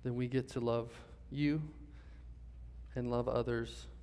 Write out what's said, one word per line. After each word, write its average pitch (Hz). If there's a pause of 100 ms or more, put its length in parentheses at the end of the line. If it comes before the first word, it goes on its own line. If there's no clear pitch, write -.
then 123
we 123
get 127
to 131
love 117 (400)
you 147 (1300)
and 123
love 120
others. 120 (160)